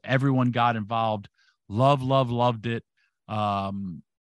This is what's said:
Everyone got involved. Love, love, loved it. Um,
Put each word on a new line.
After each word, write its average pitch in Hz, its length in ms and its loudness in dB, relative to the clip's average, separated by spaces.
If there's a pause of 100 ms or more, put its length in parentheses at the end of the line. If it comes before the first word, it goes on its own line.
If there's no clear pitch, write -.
Everyone 131 480 2
got 120 240 2
involved. 110 540 -4 (400)
Love, 131 320 2
love, 131 300 2
loved 120 340 0
it. 117 180 -4 (440)
Um, 98 760 -4 (240)